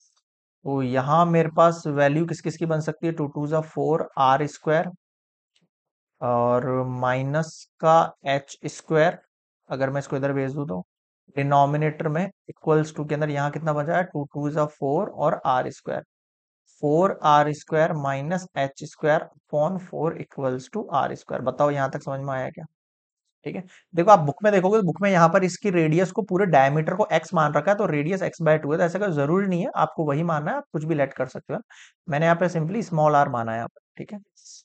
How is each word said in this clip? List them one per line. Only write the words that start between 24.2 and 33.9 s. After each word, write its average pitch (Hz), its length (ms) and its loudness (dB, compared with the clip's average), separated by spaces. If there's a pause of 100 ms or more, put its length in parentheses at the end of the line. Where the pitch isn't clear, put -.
बुक 143 240 -2
में 208 80 4
देखोगे, 196 300 4
बुक 165 200 -2
में 202 80 2
यहाँ 170 180 6
पर 185 160 2
इसकी 185 260 -2
रेडियस 170 420 2
को 220 100 -4
पूरे 185 240 0
डायमीटर 147 500 4
को - 160 0
एक्स 165 220 -2
मान 151 180 2
रखा 151 180 0
है, 208 80 2
तो 214 80 0
रेडियस 160 360 -2
x 160 200 -6
by 156 200 4
टू 147 100 -2
है, 165 60 0
तो 175 60 2
ऐसा 170 140 0
कोई 202 140 -2
जरूरी 156 360 0
नहीं 175 140 0
है 269 140 -4
आपको 156 320 -2
वही 147 140 0
मानना 165 280 -2
है, 262 60 -4
आप 285 160 -8
कुछ 151 120 -6
भी 165 100 -2
लेट 139 200 0
कर 131 140 -4
सकते 165 260 -12
हो। 233 60 -8 (480)
मैंने 156 180 0
यहाँ 170 140 4
पे 180 80 2
simply 175 420 -4
small 151 320 4
r 143 100 2
माना 113 200 -4
है 113 60 -4
यहाँ 117 100 -6
पर, - 120 -20 (160)